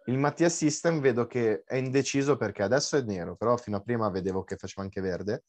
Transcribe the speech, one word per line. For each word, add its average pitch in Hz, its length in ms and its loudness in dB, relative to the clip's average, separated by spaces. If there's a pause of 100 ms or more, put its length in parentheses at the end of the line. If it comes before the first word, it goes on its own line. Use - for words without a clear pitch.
il 127 140 -2
Mattia 147 300 2
System 165 520 0
vedo 120 260 4
che 113 380 0
è - 120 -6
indeciso 135 600 2
perché 107 260 -2
adesso 127 340 2
è 143 60 4
nero, 92 340 -4
però 117 200 2
fino 107 200 -4
a 101 40 0
prima 113 300 0
vedevo 92 340 -2
che 95 120 -8
faceva - 260 -10
anche 98 180 -8
verde. 95 480 -4